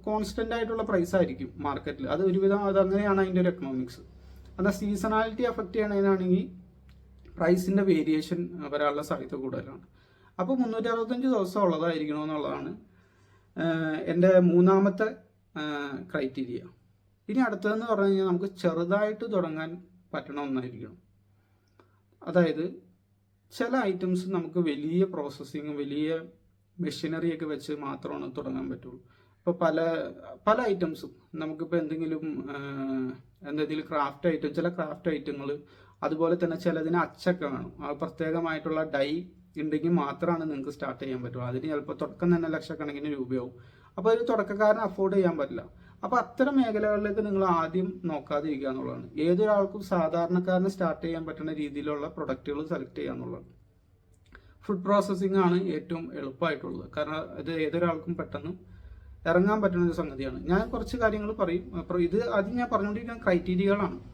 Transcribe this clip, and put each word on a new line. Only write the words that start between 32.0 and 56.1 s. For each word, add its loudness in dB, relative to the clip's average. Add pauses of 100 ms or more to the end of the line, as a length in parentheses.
ആ, -8 (920)
എന്തെങ്കിലും -2
ക്രാഫ്റ്റ് 0
ഐറ്റം, -2
ചില 2
ക്രാഫ്റ്റ് -4
ഐറ്റങ്ങൾ, -6 (580)
അതുപോലെ 2
തന്നെ 0
ചിലതിന് 2
അച്ചൊക്കെ -2
വേണം, -8 (120)
ആ -6 (120)
പ്രത്യേകമായിട്ടുള്ള -2 (140)
ഡൈ 2 (520)
ഉണ്ടെങ്കിൽ 2 (100)
മാത്രമാണ് 0
നിങ്ങൾക്ക് -6
സ്റ്റാർട്ട് -6
ചെയ്യാൻ -4
പറ്റുള്ളൂ. -6
അതിന് -4
ചിലപ്പോൾ -4
തുടക്കം 0
തന്നെ 2
ലക്ഷക്കണക്കിന് -6
രൂപയാവും. -4 (420)
അപ്പോൾ 4
ഒരു 0
തുടക്കക്കാരന് 4
അഫോർഡ് 0
ചെയ്യാൻ 4
പറ്റില്ല. -4 (420)
അപ്പോൾ 0
അത്തരം 0
മേഖലകളിലേക്ക് 2
നിങ്ങൾ 2 (160)
ആദ്യം 0 (220)
നോക്കാതിരിക്കുക -2
എന്നുള്ളതാണ്. -8 (200)
ഏതൊരാൾക്കും 2 (100)
സാധാരണക്കാരന് 2
സ്റ്റാർട്ട് -2
ചെയ്യാൻ -4
പറ്റുന്ന -6 (100)
രീതിയിലുള്ള -4
പ്രൊഡക്റ്റുകൾ -6 (120)
സെലക്ട് -8
ചെയ്യുക -6
എന്നുള്ളതാണ്. -10 (1160)
ഫുഡ് -4
പ്രോസസ്സിംഗ് 2
ആണ് 6 (180)
ഏറ്റവും -6 (160)